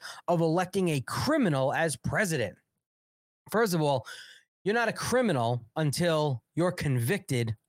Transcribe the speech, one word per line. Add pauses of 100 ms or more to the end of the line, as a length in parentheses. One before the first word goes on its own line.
(280)
of
electing
a
criminal
as
president. (960)
First
of
all, (580)
you're
not
a
criminal (140)
until (120)
you're
convicted (140)